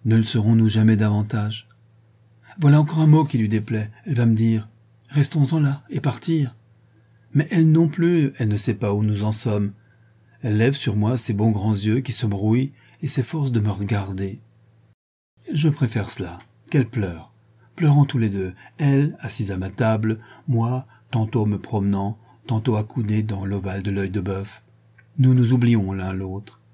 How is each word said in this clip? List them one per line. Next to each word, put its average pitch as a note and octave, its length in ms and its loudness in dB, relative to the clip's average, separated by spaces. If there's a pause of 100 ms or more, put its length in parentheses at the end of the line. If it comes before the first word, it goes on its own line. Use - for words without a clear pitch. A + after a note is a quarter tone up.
Ne A2 140 4
le A2+ 60 4
serons-nous A2 440 2
jamais A2 300 4
davantage ? G#2+ 720 -2 (880)
Voilà D3 220 6
encore D#3 180 -2
un D#3 80 4
mot D#3 160 8
qui D3 140 -2
lui A2 100 2
déplaît. G#2+ 420 -4 (160)
Elle D#3+ 100 -4
va A#2 100 2
me A2+ 100 4
dire : « A2 320 0 (420)
Restons-en D3 520 0
là C#3 280 0
et - 120 -6
partir. » D3+ 560 -2 (760)
Mais D3+ 160 0
elle D#3+ 220 4
non E3 160 4
plus, E3 520 0
elle A2 100 0
ne G#2 80 0
sait A2 160 -2
pas G2+ 200 -2
où G#2 100 0
nous G#2 200 -2
en G#2+ 80 -2
sommes. G#2 400 -4 (680)
Elle G#2+ 160 -2
lève A#2 160 2
sur G#2+ 240 -2
moi A2 200 0
ses - 140 -4
bons G#2+ 200 2
grands G#2 220 0
yeux G#2+ 280 0
qui A#2+ 100 -8
se - 140 -4
brouillent A2 480 0 (280)
et C#3+ 60 -6
s'efforcent C3+ 460 -2
de A2+ 80 2
me G#2+ 100 0
regarder. G2 680 -6 (1120)
Je D#3 160 2
préfère A2+ 400 -2
cela, F2 300 -8 (300)
qu'elle C3+ 200 0
pleure. F2 420 -8 (460)
Pleurons C#3+ 260 4
tous C#3 140 -2
les A2+ 120 0
deux, F#2+ 240 -6 (240)
elle, C#3+ 440 0
assise - 300 -6
à F#2 60 -6
ma F#2 120 -6
table, A2 500 -2 (300)
moi, A#2+ 360 -2 (260)
tantôt A2 340 0
me G#2 120 -2
promenant, G2+ 640 -2 (280)
tantôt A2 280 0
accoudé G#2+ 480 -2
dans G2 220 -6
l'ovale G2 380 -6
de G2 80 -4
l'œil G2 180 -4
de G2 100 -4
bœuf. G2 440 -8 (560)
Nous B2+ 140 6
nous B2 200 4
oublions A#2 380 2
l'un F#2+ 220 -6
l'autre. F#2+ 460 -10 (140)